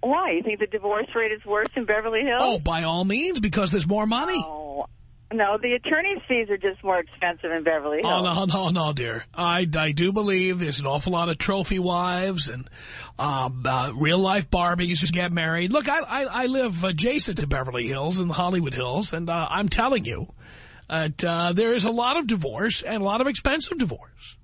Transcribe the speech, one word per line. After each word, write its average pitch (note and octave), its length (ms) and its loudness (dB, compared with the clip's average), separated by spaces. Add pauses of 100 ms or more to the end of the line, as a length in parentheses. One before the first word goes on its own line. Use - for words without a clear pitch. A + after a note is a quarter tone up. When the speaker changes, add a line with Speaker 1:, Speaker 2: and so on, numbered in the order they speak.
Speaker 1:
Why? D#4+ 300 2
You E3+ 100 0
think G#3+ 180 -2
the G#3+ 60 2
divorce G#3 480 -2
rate A3 180 2
is G#3+ 120 -8
worse G#3 300 0
in B3 100 -2
Beverly A3 380 0
Hills? B3 180 2
Speaker 2:
Oh, B3 180 2
by E3 260 0
all E3+ 200 0
means, C4+ 360 0
because G3+ 300 0
there's E3+ 180 0
more G#3+ 180 2
money. C#4+ 380 0
Speaker 1:
Oh. D3+ 420 -6 (460)
No, A3 280 2
the B3 120 0
attorney's D#4+ 560 0
fees A#3 220 0
are G3+ 60 0
just F#3+ 280 -4
more F#3 160 2
expensive E3+ 500 -4
in E3 140 -2
Beverly D3+ 360 2
Hills. F3 120 2 (160)
Speaker 2:
Oh, F3+ 160 0
no, - 0 -
no, F#3 260 0
no, E3 220 0
dear. A#2 320 -4 (100)
I, F3 420 2
I D#3 140 2
do F3 220 2
believe F#3 480 2
there's D#3 180 -2
an C#3+ 80 -2
awful C#3+ 260 0
lot E3+ 160 2
of D#3+ 100 0
trophy G3 420 0
wives F3+ 680 0
and, B2+ 220 -10 (480)
um, C3 480 -2
uh, B2+ 300 2
real-life F3+ 520 4
Barbies F3 520 2
who F3+ 80 0
get F3 240 0
married. E3+ 400 0
Look, D4 160 2
I, D4 100 2
I, C4+ 260 -2 (200)
I - 20 2
live B3 380 0
adjacent F#3+ 540 0
to C#3+ 100 0
Beverly C3 400 -2
Hills D3 320 -2
in F3 80 0
the D#3+ 60 -2
Hollywood F3 400 0
Hills, B2+ 380 -2
and, E3 160 -4
uh, E3 220 -2
I'm G3 180 0
telling A#3+ 360 2
you - 280 -6 (560)
that, D#3 360 -2
uh, E3+ 280 2
there A3+ 220 2
is F#3 120 2
a A#3 40 2
lot A#3+ 280 0
of C#4+ 100 -2
divorce F3 540 0
and G#3+ 200 -2
a - 20 0
lot G3+ 160 2
of C4 60 4
expensive C#4+ 520 0
divorce. - 640 -6